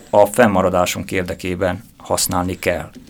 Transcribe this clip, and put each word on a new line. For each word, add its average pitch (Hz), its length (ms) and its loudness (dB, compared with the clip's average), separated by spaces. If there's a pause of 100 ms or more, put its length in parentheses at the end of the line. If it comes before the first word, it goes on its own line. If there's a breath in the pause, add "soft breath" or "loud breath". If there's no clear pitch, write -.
a 104 160 6
fennmaradásunk 92 840 2
érdekében 92 720 -4 (140)
használni 92 600 -2
kell. 87 300 -2 (200)